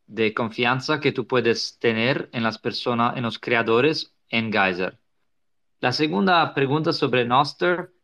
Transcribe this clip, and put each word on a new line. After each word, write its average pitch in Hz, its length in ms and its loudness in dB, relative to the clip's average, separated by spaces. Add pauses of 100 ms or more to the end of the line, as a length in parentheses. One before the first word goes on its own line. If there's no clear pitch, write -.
de 107 260 -2
confianza 123 680 -2
que 139 120 0
tú 120 160 -4
puedes 117 520 0
tener 120 540 0
en 120 100 -4
las 110 140 -2
personas, 120 600 -2
en 123 60 -4
los 113 160 -4
creadores 120 760 0 (140)
en 113 220 -2
Geyser. 95 460 0 (840)
La 127 120 0
segunda 160 600 2
pregunta 147 380 0
sobre 127 340 0
Nostr, 165 680 0 (100)